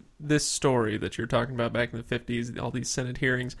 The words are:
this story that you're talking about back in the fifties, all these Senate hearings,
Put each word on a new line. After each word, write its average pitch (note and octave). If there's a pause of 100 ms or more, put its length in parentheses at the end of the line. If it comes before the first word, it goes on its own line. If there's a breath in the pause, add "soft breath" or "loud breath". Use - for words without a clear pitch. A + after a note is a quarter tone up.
(180)
this D3+
story A#2
that -
you're A#2
talking A#2+
about A#2
back A#2
in A#2
the A#2+
fifties, A#2+
all A#2+
these B2
Senate B2+
hearings, B2+